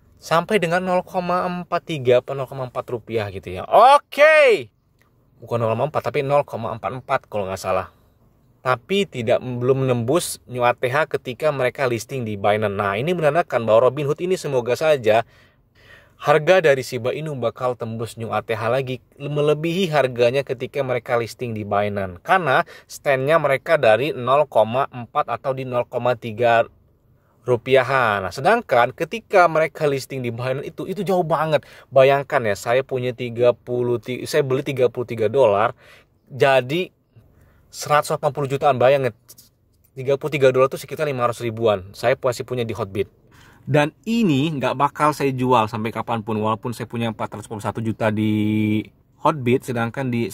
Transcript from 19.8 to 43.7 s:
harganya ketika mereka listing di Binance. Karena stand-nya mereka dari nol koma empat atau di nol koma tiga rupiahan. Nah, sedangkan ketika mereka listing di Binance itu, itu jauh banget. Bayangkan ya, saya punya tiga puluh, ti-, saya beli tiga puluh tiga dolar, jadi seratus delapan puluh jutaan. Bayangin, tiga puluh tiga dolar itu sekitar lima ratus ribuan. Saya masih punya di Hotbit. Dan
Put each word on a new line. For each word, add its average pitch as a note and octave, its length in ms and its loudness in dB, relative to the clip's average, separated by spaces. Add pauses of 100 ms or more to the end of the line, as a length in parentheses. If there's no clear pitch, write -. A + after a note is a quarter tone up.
harganya B2+ 480 2
ketika B2+ 480 -6
mereka B2 320 -2
listing A#2 320 -6
di G#2 160 -6
Binance. G2+ 560 -4
Karena E3 400 2 (240)
stand-nya C#3+ 560 0
mereka C#3 320 2
dari B2+ 400 4
nol C3 320 2
koma A#2 400 2
empat B2+ 400 -6
atau A#2 240 -4
di C3 160 -8
nol B2 200 -2
koma B2 280 -2
tiga A#2 480 2 (840)
rupiahan. B2 800 2
Nah, F#2 80 -8
sedangkan C3+ 560 2
ketika F3+ 560 2
mereka D#3+ 400 -2
listing C3+ 320 -4
di A#2+ 160 -6
Binance C3 320 -6
itu, - 240 -12
itu F3+ 160 -6
jauh F3+ 160 2
banget. D#3 400 0 (240)
Bayangkan C#3 560 4
ya, G2+ 160 -2
saya B2 240 0
punya B2+ 320 -6
tiga A#2+ 400 0
puluh, A#2+ 480 -4
ti-, B2+ 240 -8
saya D3+ 160 0
beli C3+ 240 -2
tiga B2+ 240 2
puluh A#2+ 160 -6
tiga A#2 240 -2
dolar, A#2 400 4 (560)
jadi C#3 640 2 (800)
seratus D3+ 400 0
delapan D3+ 240 -2
puluh C#3+ 160 -4
jutaan. C#3 240 2
Bayangin, B2+ 400 2 (800)
tiga C3 240 -2
puluh D3 120 -6
tiga C3+ 200 4
dolar C3 160 4
itu C3+ 80 -6
sekitar D3+ 320 -6
lima B2+ 160 -2
ratus A#2 160 -2
ribuan. A2 560 0
Saya A#2+ 240 0
masih B2+ 240 -2
punya B2 240 -6
di G#2+ 80 -6
Hotbit. G2 320 -4 (560)
Dan D3 400 0